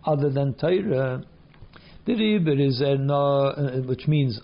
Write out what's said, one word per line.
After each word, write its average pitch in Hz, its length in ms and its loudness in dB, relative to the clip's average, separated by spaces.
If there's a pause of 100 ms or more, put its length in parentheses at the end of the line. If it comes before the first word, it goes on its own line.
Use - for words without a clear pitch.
other 147 240 0
than 139 240 0
Torah. 147 680 -2 (800)
The 240 100 0
Ribber 208 420 2
is 135 240 2
er 139 160 2
no, 139 500 0
uh, 131 340 -2
which 127 260 -4
means 139 360 0